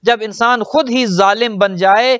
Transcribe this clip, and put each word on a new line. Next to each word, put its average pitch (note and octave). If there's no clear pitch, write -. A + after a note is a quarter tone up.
जब A3+
इंसान A3+
खुद C#4+
ही B3
जालिम G3+
बन F#3+
जाए A3